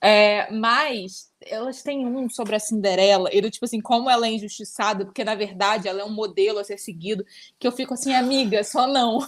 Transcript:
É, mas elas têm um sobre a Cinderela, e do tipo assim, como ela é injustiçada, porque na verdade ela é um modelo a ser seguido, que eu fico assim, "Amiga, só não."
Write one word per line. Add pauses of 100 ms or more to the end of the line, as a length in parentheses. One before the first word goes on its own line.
É,
mas (140)
elas
têm
um
sobre
a
Cinderela,
e
do
tipo
assim,
como
ela
é
injustiçada,
porque
na
verdade
ela
é
um
modelo
a
ser
seguido, (320)
que
eu
fico
assim,
"Amiga,
só
não."